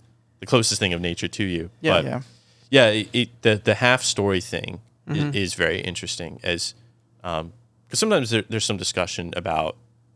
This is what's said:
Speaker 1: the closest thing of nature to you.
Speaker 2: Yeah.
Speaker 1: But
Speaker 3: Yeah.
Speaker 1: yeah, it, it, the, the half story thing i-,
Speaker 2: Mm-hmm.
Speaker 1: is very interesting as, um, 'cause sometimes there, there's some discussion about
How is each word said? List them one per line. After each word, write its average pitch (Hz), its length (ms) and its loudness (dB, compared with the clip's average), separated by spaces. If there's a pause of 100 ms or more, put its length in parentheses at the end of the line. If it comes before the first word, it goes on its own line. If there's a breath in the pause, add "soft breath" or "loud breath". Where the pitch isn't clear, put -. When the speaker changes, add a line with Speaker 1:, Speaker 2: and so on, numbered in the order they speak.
(400)
Speaker 1:
the - 60 -14
closest - 340 2
thing 92 120 2
of 87 80 -2
nature 87 280 -2
to 104 160 -4
you. 85 260 -2 (100)
Speaker 2:
Yeah. 156 120 2
Speaker 1:
But 82 120 2
Speaker 3:
Yeah. - 160 -4 (500 soft breath)
Speaker 1:
yeah, 131 180 8
it, 107 240 2
it, 120 300 -2
the, 107 200 4
the 107 140 4
half 123 260 4
story 98 380 0
thing - 400 -8 (260)
i-, 151 60 -8
Speaker 2:
Mm-hmm. 147 240 -2
Speaker 1:
is 92 180 0
very 85 280 0
interesting 85 600 -8
as, 87 320 -4 (480 soft breath)
um, 85 300 -6 (360)
'cause - 120 -4
sometimes 175 300 2
there, 113 180 2
there's 110 160 -2
some 104 140 -2
discussion 87 580 -4
about 80 400 -2 (400)